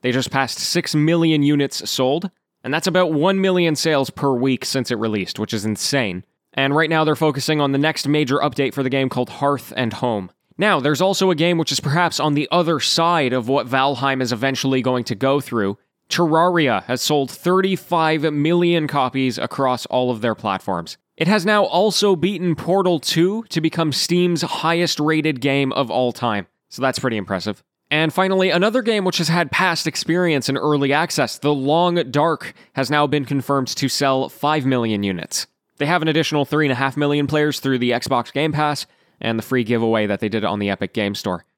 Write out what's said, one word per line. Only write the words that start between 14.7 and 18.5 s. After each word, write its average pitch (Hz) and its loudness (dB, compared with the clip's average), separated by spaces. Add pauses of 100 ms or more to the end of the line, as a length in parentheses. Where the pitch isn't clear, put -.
going 123 0
to 123 -4
go 135 0
through. 104 -2 (320)
Terraria 160 2
has 123 -4
sold 139 0
thirty-five 170 0
million 165 2